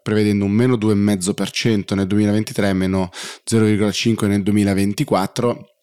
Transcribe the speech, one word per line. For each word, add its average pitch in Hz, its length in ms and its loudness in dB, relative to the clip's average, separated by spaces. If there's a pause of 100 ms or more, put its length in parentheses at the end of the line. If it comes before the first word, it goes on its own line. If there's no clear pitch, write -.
prevedendo 104 420 2
un 101 60 0
meno 123 240 2
due 107 180 0
e 101 40 2
mezzo 101 360 0
per 95 180 -6
cento 104 440 -2
nel 95 140 0
duemilaventitré 104 600 0
e 98 40 2
meno 92 380 0 (340)
zero 110 220 2
virgola 104 260 2
cinque 113 340 -2
nel 101 160 0
duemilaventiquattro, 104 1400 -2